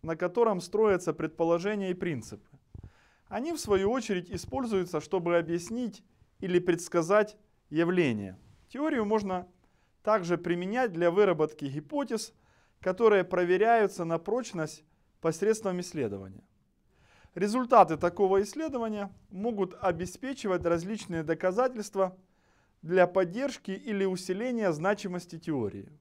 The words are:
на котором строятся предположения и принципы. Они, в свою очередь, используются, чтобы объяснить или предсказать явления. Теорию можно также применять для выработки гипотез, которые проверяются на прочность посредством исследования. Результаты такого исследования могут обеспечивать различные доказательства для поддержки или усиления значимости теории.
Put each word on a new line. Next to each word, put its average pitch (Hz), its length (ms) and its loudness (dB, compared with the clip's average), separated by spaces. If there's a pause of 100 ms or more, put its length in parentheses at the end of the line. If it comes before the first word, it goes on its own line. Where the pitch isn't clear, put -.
на 160 140 -4
котором 180 460 0
строятся 190 520 2
предположения 170 760 0
и - 20 -2
принципы. 165 540 -8 (800)
Они, 247 240 -6
в 320 80 -6
свою 196 320 2
очередь, 185 400 -2
используются, 190 720 -4
чтобы 170 360 0
объяснить 175 640 -4 (360)
или 180 180 0
предсказать 180 800 2 (320)
явления. 147 720 0 (300)
Теорию 277 360 -2
можно 202 400 -2 (580)
также 175 340 2
применять 180 560 -2
для 170 180 4
выработки 165 540 2
гипотез, 220 680 -6 (460)
которые 190 460 4
проверяются 185 800 2
на 165 140 -2
прочность 190 680 -6 (340)
посредством 185 600 0
исследования. 101 640 -6 (920)
Результаты 208 640 6
такого 190 440 2
исследования 220 720 -6 (160)
могут 196 500 -4
обеспечивать 180 840 -4
различные 170 560 -2
доказательства 185 960 -2 (640)
для 175 240 4
поддержки 190 640 -4
или 196 360 -4
усиления 202 680 -2
значимости 180 680 -4
теории. 110 500 -4 (140)